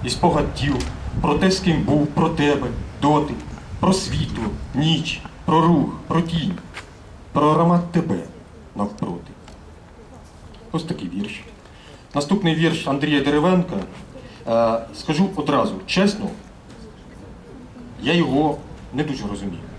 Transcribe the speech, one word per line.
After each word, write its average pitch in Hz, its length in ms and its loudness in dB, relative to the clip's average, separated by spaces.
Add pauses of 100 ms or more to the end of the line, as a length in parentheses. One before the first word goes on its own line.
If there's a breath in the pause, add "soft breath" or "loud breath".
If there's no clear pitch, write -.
і 120 60 -2
спогад 151 440 2
тіл 139 200 0 (460)
про - 140 2
те, 190 160 4
з 190 100 0
ким 151 220 2
був, 151 240 4
про 156 220 2
тебе, 147 400 2 (340)
доти, 147 320 4 (460)
про 185 120 4
світло, - 520 -2 (300)
ніч, 151 460 0 (240)
про 156 160 4
рух, 160 300 4 (160)
про 165 140 2
тінь, 165 340 -2 (800)
про 147 160 4
аромат 170 440 4
тебе - 260 0 (580)
навпроти. 95 560 -6 (1400)
Ось 165 120 -2
такий 104 240 -6
вірш. - 320 -6 (760 loud breath)
Наступний 160 400 2
вірш 160 320 0
Андрія 143 340 2
Деревенка. 165 560 2 (720 loud breath)
Е, 117 320 4 (140)
скажу 160 420 0
одразу, 135 380 0 (120)
чесно, - 400 2 (1800)
я 147 120 2
його 147 420 4 (380)
не 143 100 0
дуже 156 220 -4
розумію. 196 360 -6 (160)